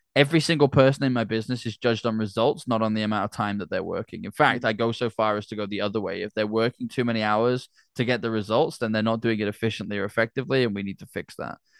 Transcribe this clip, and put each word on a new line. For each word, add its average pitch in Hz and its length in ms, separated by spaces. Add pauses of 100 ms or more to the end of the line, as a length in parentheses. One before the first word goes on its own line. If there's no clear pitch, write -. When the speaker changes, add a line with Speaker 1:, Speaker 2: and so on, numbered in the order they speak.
(160)
Speaker 1:
every 143 240
single 147 300
person 135 340
in 131 80
my 120 140
business 110 400
is 110 100
judged 117 300
on 110 120
results, 113 520
not 113 120
on 110 120
the 110 80
amount 107 240
of 104 60
time 101 260
that 95 120
they're 92 140
working. 90 400
In 101 80
fact, 123 320
Speaker 2:
Mm. 120 60
Speaker 1:
I 110 40
go 113 200
so 120 160
far 107 260
as 104 120
to 104 100
go 104 80
the 101 160
other 104 180
way. 92 220
If 101 120
they're 107 140
working 113 400
too 127 160
many 113 180
hours 113 460 (280)
to 123 100
get 120 160
the 113 100
results, 110 460
then 110 160
they're 110 100
not 113 180
doing 113 200
it 101 80
efficiently 107 480
or 98 80
effectively, 123 580
and 110 100
we 101 100
need 98 160
to - 80
fix - 280
that. - 220 (220)